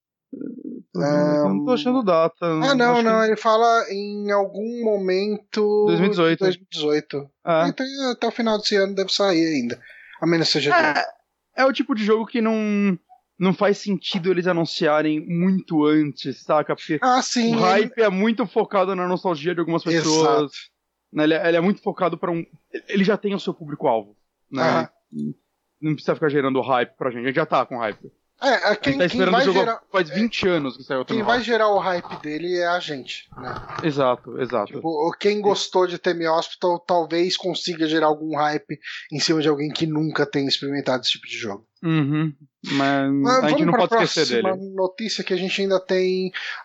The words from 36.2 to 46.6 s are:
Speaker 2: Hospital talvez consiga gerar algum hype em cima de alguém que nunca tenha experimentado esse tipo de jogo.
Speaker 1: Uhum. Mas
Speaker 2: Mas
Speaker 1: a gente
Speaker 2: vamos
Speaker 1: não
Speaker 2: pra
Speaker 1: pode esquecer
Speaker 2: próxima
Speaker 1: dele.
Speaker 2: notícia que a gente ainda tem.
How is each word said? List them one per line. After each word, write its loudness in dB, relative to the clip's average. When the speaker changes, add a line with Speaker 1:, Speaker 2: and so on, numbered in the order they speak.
Speaker 2:
Hospital 0
talvez 0
consiga -4
gerar 2
algum -2
hype -2
em -6
cima 2
de 2
alguém 0
que -2
nunca 0
tenha -2
experimentado -2
esse 0
tipo -8
de -12
jogo. -8
Speaker 1:
Uhum. 0
Mas 2
Speaker 2:
Mas 2
Speaker 1:
a 2
gente 2
Speaker 2:
vamos 2
Speaker 1:
não 4
Speaker 2:
pra 4
Speaker 1:
pode 2
esquecer 0
Speaker 2:
próxima -2
Speaker 1:
dele. -12
Speaker 2:
notícia -4
que -4
a 0
gente -4
ainda 0
tem. 0